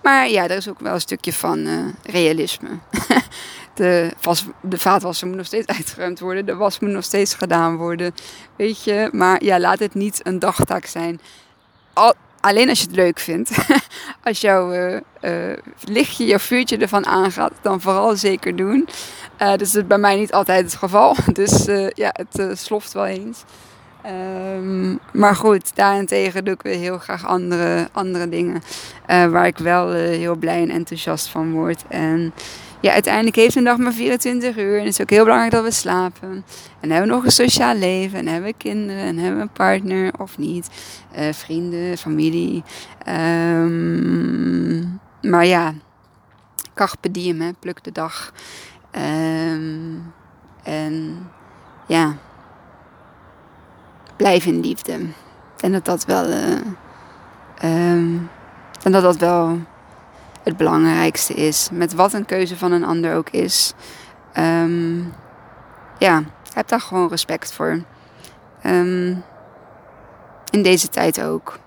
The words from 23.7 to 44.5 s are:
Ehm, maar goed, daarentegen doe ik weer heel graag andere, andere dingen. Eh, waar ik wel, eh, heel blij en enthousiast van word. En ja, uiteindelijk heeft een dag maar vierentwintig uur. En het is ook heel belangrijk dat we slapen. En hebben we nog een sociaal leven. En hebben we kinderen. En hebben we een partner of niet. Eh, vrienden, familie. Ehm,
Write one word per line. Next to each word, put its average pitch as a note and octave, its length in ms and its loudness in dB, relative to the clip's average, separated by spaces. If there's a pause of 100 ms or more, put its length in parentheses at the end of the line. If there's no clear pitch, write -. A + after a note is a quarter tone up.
Ehm, F#3+ 920 -4 (180)
maar G3+ 220 6
goed, G#3 400 2
daarentegen G3 680 0
doe F#3+ 80 -2
ik F3 80 -8
weer F#3+ 160 -4
heel F3+ 200 -4
graag F3+ 280 -10
andere, F3 680 0
andere F3+ 380 -4
dingen. E3+ 320 -2 (440)
Eh, F3 200 6
waar F3 220 4
ik F3 100 -2
wel, F3 360 2
eh, E3+ 80 0
heel E3+ 340 -2
blij E3 260 0
en E3 80 2
enthousiast E3 580 -4
van D#3+ 240 -4
word. E3 360 -2
En D#3+ 460 -2 (480)
ja, G3 100 4
uiteindelijk G#3 440 2
heeft A3+ 200 6
een B3+ 80 4
dag A#3+ 140 4
maar A#3+ 160 0
vierentwintig A#3+ 640 -2
uur. G3+ 200 0
En G#3 80 -2
het G#3 80 -2
is - 80 -2
ook G3+ 80 -2
heel G#3 140 8
belangrijk A3+ 280 6
dat A3+ 120 2
we A3+ 80 -2
slapen. F#3 760 -4 (340)
En D3+ 100 -4
hebben F3 200 4
we A#3 60 2
nog B3 100 0
een B3 60 6
sociaal A#3+ 440 4
leven. F#3+ 440 0
En - 80 -4
hebben E3+ 220 -4
we A3+ 80 -10
kinderen. G#3 440 -6
En F#3 160 -4
hebben F3+ 180 -2
we G#3+ 60 -2
een G#3+ 120 -6
partner F#3+ 640 0
of F#3+ 180 -12
niet. E3+ 320 -6 (420)
Eh, D3+ 220 -4
vrienden, E3+ 640 -6
familie. E3 680 -2 (400)
Ehm, E3+ 1800 0 (420)